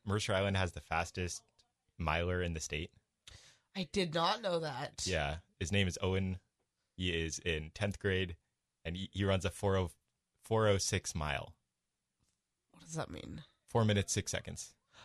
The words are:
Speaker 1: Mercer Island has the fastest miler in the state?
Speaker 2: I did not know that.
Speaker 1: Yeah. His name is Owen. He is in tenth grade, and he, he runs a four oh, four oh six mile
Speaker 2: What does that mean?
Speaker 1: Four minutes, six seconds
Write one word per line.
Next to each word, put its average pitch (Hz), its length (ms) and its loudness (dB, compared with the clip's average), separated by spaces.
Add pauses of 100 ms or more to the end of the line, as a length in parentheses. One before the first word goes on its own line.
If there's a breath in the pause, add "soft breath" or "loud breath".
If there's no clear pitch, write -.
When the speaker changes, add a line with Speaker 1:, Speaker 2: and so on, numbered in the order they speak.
Speaker 1:
Mercer 107 280 0
Island 95 240 2
has 92 140 2
the - 100 -12
fastest 85 640 -4 (540)
miler 87 440 0
in 87 120 0
the 80 60 -4
state? 76 320 -6 (840 loud breath)
Speaker 2:
I 185 160 -4
did 180 240 0
not 185 260 2
know 180 180 0
that. 143 460 -6
Speaker 1:
Yeah. 78 300 0 (240)
His 92 120 -4
name 98 160 4
is 87 140 -4
Owen. 92 380 0 (580)
He 90 120 0
is 82 300 -2
in 78 360 -2
tenth 104 240 -2
grade, 92 360 0 (480)
and 87 140 -4
he, 98 160 -6
he 98 120 2
runs 95 200 4
a 95 60 2
four 98 260 2
oh, 90 140 0 (520)
four 110 240 4
oh 101 100 6
six - 360 -2
mile 76 400 -2 (1200)
Speaker 2:
What 170 140 -20
does 165 100 -12
that 151 160 -8
mean? - 320 -12 (240)
Speaker 1:
Four 113 180 4
minutes, 101 260 4
six - 200 -2
seconds - 420 -8 (320 loud breath)